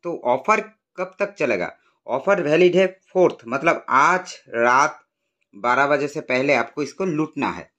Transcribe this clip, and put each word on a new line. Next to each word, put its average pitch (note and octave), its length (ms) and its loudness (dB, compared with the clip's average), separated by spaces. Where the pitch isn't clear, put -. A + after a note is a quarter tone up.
तो E3+ 100 -6
ऑफर C3 360 2
कब F3+ 220 -8
तक G3+ 140 -4
चलेगा? G2 380 -2
ऑफर E3+ 360 0
वैलिड D#3+ 320 4
है F#3+ 120 4
फोर्थ, F3+ 240 2
मतलब C#3 420 -2
आज D#3+ 480 0
रात B2 500 2
बारह B2 340 0
बजे C#3+ 200 0
से D3 160 -10
पहले C3+ 320 0
आपको A#2+ 280 -4
इसको E3 240 -8
लूटना D3+ 420 -4
है। E2+ 300 -14